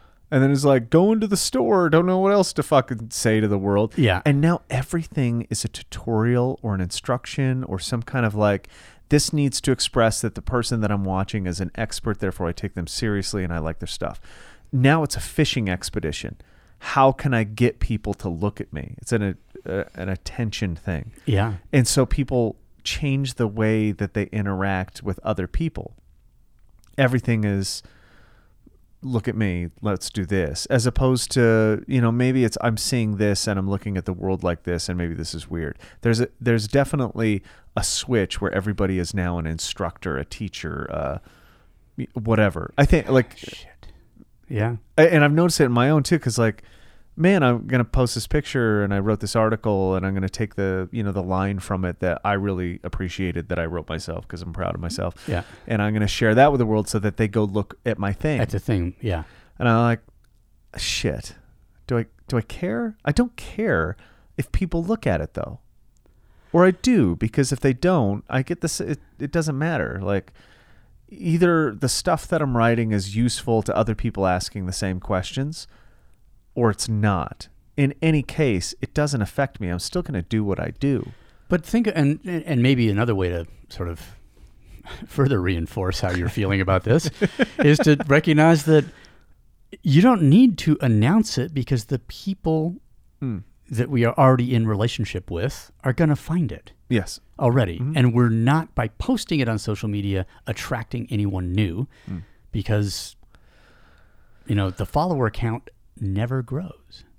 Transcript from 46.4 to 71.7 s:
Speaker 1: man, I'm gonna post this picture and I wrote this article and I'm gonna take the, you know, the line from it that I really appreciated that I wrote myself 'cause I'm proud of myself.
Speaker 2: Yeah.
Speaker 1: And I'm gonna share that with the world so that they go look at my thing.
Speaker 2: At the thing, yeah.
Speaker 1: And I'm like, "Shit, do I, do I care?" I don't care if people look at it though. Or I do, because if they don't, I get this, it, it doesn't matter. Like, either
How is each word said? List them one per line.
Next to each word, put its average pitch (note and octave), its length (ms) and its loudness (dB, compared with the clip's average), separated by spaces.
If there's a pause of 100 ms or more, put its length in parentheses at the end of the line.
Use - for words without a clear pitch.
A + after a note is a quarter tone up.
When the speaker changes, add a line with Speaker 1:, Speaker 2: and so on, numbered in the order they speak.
Speaker 1:
man, F3 280 4
I'm A#2+ 240 2
gonna B2 160 2
post B2 320 0
this A2+ 100 -6
picture A2+ 560 0
and G2+ 100 -2
I G2+ 60 0
wrote G2+ 220 0
this G#2 160 -4
article G#2+ 580 0
and F#2 100 -2
I'm F#2+ 100 -2
gonna F#2+ 140 -2
take - 280 -6
the, F#2 360 -2
you A2+ 100 -6
know, G2+ 100 -2
the F#2+ 100 -4
line F#2+ 380 -2
from F#2 240 -4
it F2 160 -4
that F2+ 240 -2
I G#2 80 0
really F#2+ 500 -4
appreciated F2 680 -6
that F2 80 -4
I E2 80 -2
wrote E2 220 -8
myself E2 380 -8
'cause E2+ 160 -14
I'm E2+ 100 -12
proud F2 220 -4
of F2+ 60 -10
myself. F2+ 340 -6 (140)
Speaker 2:
Yeah. F2+ 140 -4 (260)
Speaker 1:
And A2 120 0
I'm G#2+ 120 0
gonna G#2+ 160 0
share A2 260 2
that C3+ 160 8
with C#3 80 2
the A#2+ 80 2
world G#2+ 220 0
so A2+ 100 0
that G2+ 180 -2
they A2 120 2
go G#2+ 160 0
look G2+ 420 -4
at A2+ 140 -2
my G2 120 -2
thing. D3 280 -2
Speaker 2:
At A2+ 100 -2
the G2+ 80 -2
thing, F2+ 420 -2
yeah. F2 220 -4 (380)
Speaker 1:
And A#2+ 80 2
I'm A2+ 100 4
like, A#2 220 2 (760)
"Shit, - 600 -6 (500)
do A#2+ 120 -2
I, A2+ 80 -4 (200)
do B2+ 100 -2
I A#2 60 0
care?" A3 640 -6
I D#3 80 0
don't A#3+ 240 0
care G2+ 600 -2 (400)
if - 140 -4
people E3+ 320 0
look A3 240 -2
at F2 140 2
it D#2 140 -8
though. - 260 -8 (920)
Or F3 140 8
I F#3+ 60 6
do, F3+ 420 4
because C3 380 0
if C3 80 -4
they C#3 120 4
don't, B2+ 560 0
I C3 140 -2
get E3+ 180 -6
this, - 200 -4
it, - 180 -6 (220)
it C#3+ 100 -6
doesn't D#3 280 -2
matter. C3 440 -2
Like, G2 300 -2 (760)
either E3 640 2